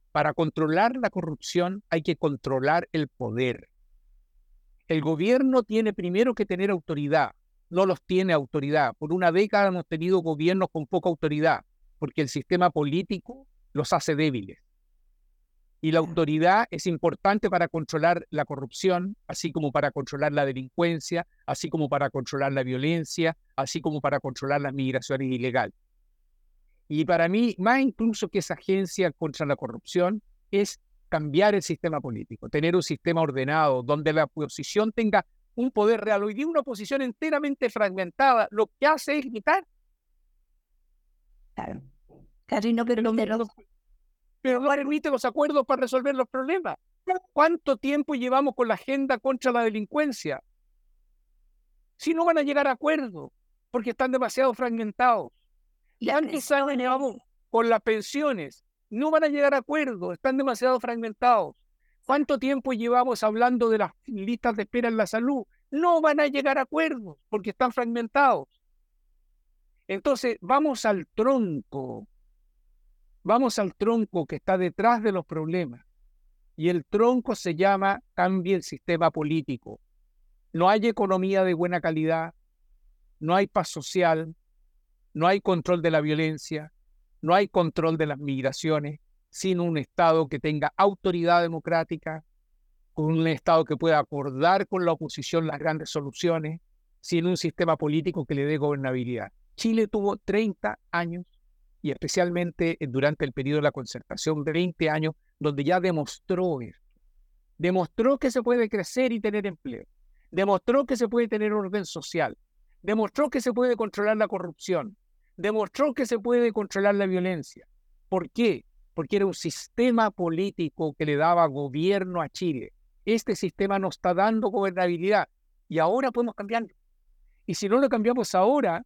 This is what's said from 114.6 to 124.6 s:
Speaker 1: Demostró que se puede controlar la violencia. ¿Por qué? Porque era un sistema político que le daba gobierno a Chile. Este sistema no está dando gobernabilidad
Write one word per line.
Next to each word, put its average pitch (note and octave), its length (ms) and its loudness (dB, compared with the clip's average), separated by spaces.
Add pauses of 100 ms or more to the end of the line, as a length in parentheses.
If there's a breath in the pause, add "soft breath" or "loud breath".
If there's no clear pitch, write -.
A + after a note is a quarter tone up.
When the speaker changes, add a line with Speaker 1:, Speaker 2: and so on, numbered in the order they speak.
Speaker 1:
Demostró G#3+ 560 0
que B3 140 -2
se A#3 100 -2
puede A#3+ 340 2
controlar G3+ 440 0
la G3+ 100 2
violencia. F#3 640 -4 (420)
¿Por F3+ 220 -2
qué? A3 340 0 (300)
Porque E3 220 -2
era G3 100 2
un F3+ 80 -4
sistema A3+ 720 0
político E3 880 -2
que D#3 100 -4
le D3+ 100 2
daba E3+ 300 4
gobierno E3 760 -2
a D3 60 -6
Chile. C3+ 460 -6 (320)
Este A3 300 0
sistema G3 420 -2
no F#3+ 120 -2
está F3+ 260 -2
dando G#3+ 340 2
gobernabilidad F#3 800 0 (400)